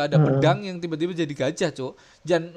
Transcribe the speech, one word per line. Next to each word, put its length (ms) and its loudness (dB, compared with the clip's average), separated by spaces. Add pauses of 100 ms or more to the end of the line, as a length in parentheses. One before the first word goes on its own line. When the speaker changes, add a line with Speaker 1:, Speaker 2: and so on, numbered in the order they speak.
Speaker 1:
ada 140 4
Speaker 2:
Heeh. 100 6
Speaker 1:
pedang 320 4
yang 160 -8
tiba-tiba 380 -4
jadi 240 -4
gajah, 340 -2
Cuk. 200 -10 (280)
Dan 220 0 (140)